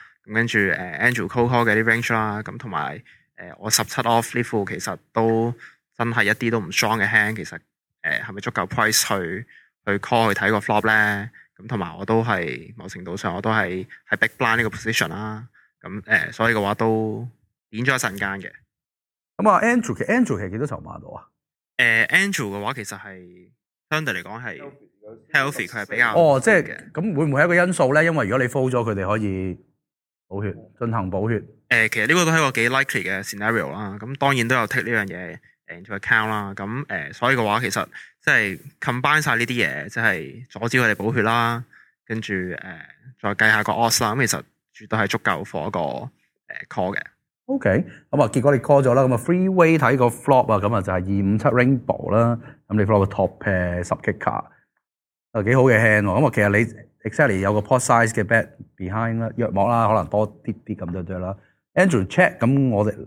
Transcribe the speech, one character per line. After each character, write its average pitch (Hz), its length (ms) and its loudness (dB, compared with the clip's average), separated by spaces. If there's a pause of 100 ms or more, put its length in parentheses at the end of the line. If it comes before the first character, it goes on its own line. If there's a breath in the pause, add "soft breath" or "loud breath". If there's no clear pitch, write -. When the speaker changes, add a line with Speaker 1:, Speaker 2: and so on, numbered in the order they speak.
(260 loud breath)
Speaker 1:
咁 104 80 -14
跟 117 140 0
住， 113 120 0
誒， 90 420 -2
Andrew 117 260 0
cold 120 220 0
call 120 160 2
嘅 107 120 4
一 113 60 2
啲 113 80 2
range 117 220 0
啦， 107 300 -2
咁 - 140 -12
同 123 140 -12
埋， 73 260 -6 (380 soft breath)
誒， 87 220 -16
我 104 120 -8
十 113 140 0
七 - 200 -6
off 117 340 0
呢 120 60 0
副 110 220 -2
其 95 140 -8
實 92 180 -8 (140)
都 113 420 2 (440 loud breath)
真 117 160 -2
係 117 120 0
一 101 60 2
啲 113 200 0
都 117 80 0
唔 87 120 -8
strong 110 320 0
嘅 101 60 0
hand， 107 260 2
其 98 80 -8
實， 87 140 -12 (460)
誒， 76 200 -2
係 - 80 -12
咪 95 100 -12
足 - 100 -6
夠 92 160 -4
price 110 340 0 (180)
去， 92 260 -6 (400 soft breath)
去 101 120 0
call 113 360 2
去 98 60 -2
睇 98 120 2
個 107 80 2
flop 107 280 0
呢？ 107 420 2 (280 soft breath)
咁 98 100 -20
同 117 100 -6
埋 87 200 -6
我 98 80 -10
都 113 180 2
係， 87 540 -4
某 - 100 -16
程 - 160 -14
度 101 140 -10
上 92 180 -6
我 95 60 -6
都 110 100 0
係 92 340 -2 (240 loud breath)
喺 107 80 -2
big 110 200 0
blind 117 200 0
呢 120 60 0
個 110 60 -2
position 107 400 -4
啦， 107 360 -10 (360 soft breath)
咁， 101 220 -12
誒， - 280 -2
所 113 180 0
以 117 40 2
嘅 110 80 0
話 101 140 0
都 110 520 -2 (440)
演 110 120 -6
咗 135 120 2
一 - 20 -4
陣 107 200 -4
間 98 120 -4 (100)
嘅。 92 100 -14 (880)
Speaker 2:
咁 208 120 4
啊， 190 120 4
Andrew， 233 360 0
其 - 60 -4
實 - 40 -4
Andrew 208 300 2
其 98 80 -6
實 92 60 -8
幾 104 80 -8
多 143 80 -4
籌 - 160 -8
碼 - 180 -14
度 - 140 -18
啊？ - 100 -16 (520)
Speaker 1:
誒， 113 300 4
Andrew 190 380 0 (100)
嘅 101 80 -6
話 117 100 -4
其 127 120 -8
實 101 140 -12
係 90 500 -20 (400)
相 156 160 -4
對 123 80 -4
嚟 92 100 -6
講 110 200 -14
係 95 180 -12 (720)
healthy， 135 340 -2
佢 110 140 -8
係 101 80 -6
比 101 80 -6
較 117 180 2
Speaker 2:
哦， 156 240 6
即 220 120 4
係， 180 120 6
Speaker 1:
嘅。 - 280 -12
Speaker 2:
咁 185 260 -4
會 156 80 2
唔 151 80 0
會 135 80 2
係 160 40 6
一 - 20 0
個 175 80 2
因 180 180 2
素 139 200 2
呢？ 151 100 6
因 165 120 2
為 123 120 2
如 113 100 0
果 - 20 2
你 127 120 2
fold 131 200 0
咗， 120 200 0
佢 - 20 -2
哋 98 140 -2
可 107 100 0
以 95 420 -4 (680)
補 101 160 -8
血， 101 120 -6 (240)
進 117 120 -4
行 101 200 -2
補 101 180 0
血。 110 100 0 (300)
Speaker 1:
誒， 113 200 2
其 113 120 -4
實 104 60 0
呢 156 60 2
個 175 120 4
都 160 60 2
係 160 60 2
一 160 40 4
個 139 100 2
幾 117 180 0
likely 131 340 -2
嘅 95 200 -4
scenario 101 480 -2
啦。 101 280 -10
咁 120 180 -10
當 139 180 2
然 120 120 0
都 127 80 2
有 113 120 0
take - 240 -2
呢 117 120 0
樣 95 40 -6
嘢， 87 300 -12 (300 soft breath)
誒， 85 160 -18
into 101 160 -10
account 110 280 0
啦。 104 280 -4
咁， 113 300 -8
誒， 80 280 -10
所 123 200 0
以 - 20 4
嘅 120 80 0
話， 107 180 0
其 101 100 -4
實 98 140 -4 (380 loud breath)
即 - 80 0
係 104 280 0 (200)
combine 143 440 0
晒 143 140 0
呢 117 100 0
啲 120 200 -2
嘢， 69 220 -8
即 - 100 -8
係 110 500 -4
阻 110 200 -6
止 127 80 0
佢 120 140 4
哋 - 20 0
補 104 220 -2
血 110 80 2
啦， 117 400 0 (420 soft breath)
跟 113 160 -6
住， 107 120 -6
誒， 92 240 -6 (640)
再 104 120 -2
計 110 140 4
下 110 140 4
個 104 100 0
odds 117 300 2
啦。 110 120 0
咁 131 120 2
其 - 100 0
實 - 40 -8 (340)
絕 - 120 -20
對 110 120 0
係 101 80 2
足 - 100 -2
夠 90 260 -2
for 82 240 -6
一 95 40 -4
個， 92 80 -4
誒， 71 300 -4 (600)
call 95 260 -2
嘅。 - 60 -4 (440)
Speaker 2:
OK， 262 240 0 (400 loud breath)
咁 147 140 2
啊， 113 80 2
結 139 100 0
果 143 140 6
你 123 60 0
call 143 200 4
咗 131 120 4
啦。 131 100 4
咁 127 100 4
啊， 120 120 0
three 185 260 2
way 165 260 6
睇 139 200 4
個 127 80 6
flop 120 480 4
啊， 104 60 4
咁 104 140 0
啊 104 80 2
就 92 120 -2
係 - 20 0
二 92 40 0
五 98 380 0
七 107 80 -2
rainbow 123 720 2
啦。 117 240 4 (280 loud breath)
咁 101 100 0
你 107 60 4
flop 101 220 4
個 - 0 -
top 95 340 -2
pair 90 440 -2
十 - 120 -4
kick 95 240 -4
卡， - 120 -2 (1040 soft breath)
啊， 110 100 -2
幾 117 120 2
好 131 80 6
嘅 127 140 6
hand 107 260 6
喎。 - 20 0
咁 104 220 2
啊， 117 60 2
其 110 80 0
實 104 160 4
你 - 520 -4
exactly 110 300 2
有 98 140 0
個 107 60 2
pot 123 200 2
size 117 340 4
嘅 110 100 0
bet 110 240 2 (300)
behind 110 420 -4
啦， 113 160 -2
約 113 140 -2
莫 98 200 2
啦， 117 200 2
可 110 60 4
能 87 120 0
多 104 180 2 (180)
啲 107 100 -6 (120)
啲 104 120 -6
咁 87 160 -8
多 90 100 -6
啲 92 160 -8
啦。 92 160 -6 (380 soft breath)
Andrew 165 340 2
check， - 300 2
咁 135 320 2
我 104 160 2
哋， 107 100 -2 (120)